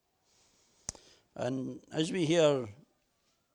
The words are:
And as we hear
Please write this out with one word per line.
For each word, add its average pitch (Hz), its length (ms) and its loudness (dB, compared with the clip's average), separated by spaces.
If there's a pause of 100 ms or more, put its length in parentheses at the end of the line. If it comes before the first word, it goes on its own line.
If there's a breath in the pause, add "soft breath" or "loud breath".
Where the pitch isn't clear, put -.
(1400 loud breath)
And 127 420 -6 (140)
as 160 180 -2
we 180 140 0
hear 147 420 4 (880)